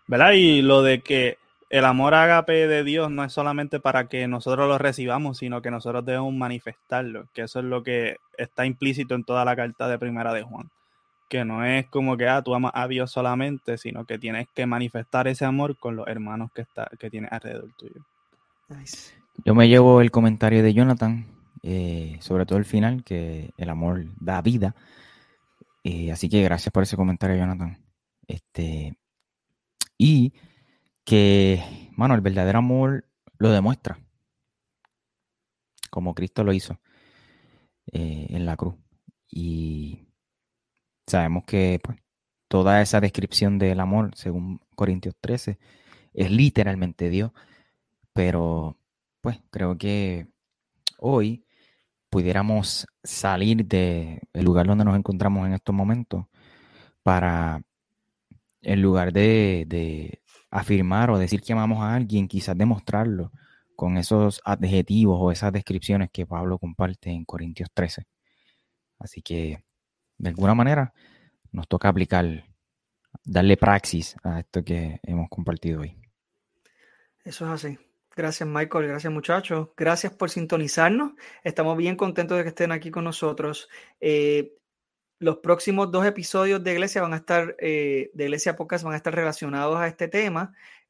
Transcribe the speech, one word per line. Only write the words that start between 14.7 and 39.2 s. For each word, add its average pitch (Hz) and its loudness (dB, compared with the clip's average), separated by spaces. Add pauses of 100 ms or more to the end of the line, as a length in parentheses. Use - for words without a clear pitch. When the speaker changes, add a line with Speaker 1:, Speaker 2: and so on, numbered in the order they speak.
Speaker 1:
ese 131 -4
amor 139 -2
con 117 -8
los 110 -10
hermanos 110 -8
que 117 -10
está, 113 -12
que 113 -12
tienes 110 -12
alrededor 117 -12
tuyo. - -20 (640)
Speaker 2:
Nice. - -20 (300)
Speaker 3:
Yo 107 4
me 117 10
llevo 123 10
el 120 6
comentario 110 4
de 110 6
Jonathan, 117 2 (360)
eh, 85 -6
sobre 92 0
todo 92 0
el 104 -2
final, 117 0
que 82 -8
el 85 -6
amor 82 -2 (160)
da 90 -4
vida. 107 2 (1080)
Eh, 85 -6
así 82 -6
que 104 4
gracias 90 0
por 95 2
ese 95 -4
comentario, 92 0
Jonathan. 90 -4 (480)
Este, 80 -8 (1000)
y 135 6 (720)
que, 98 4
mano, 123 4
el 110 4
verdadero 95 2
amor 131 0 (320)
lo 110 4
demuestra, 107 0 (1900)
como 90 -4
Cristo 92 -4
lo 101 4
hizo, 92 -2 (1120)
eh, 78 -6
en 87 -4
la 82 -4
cruz. 85 -6 (540)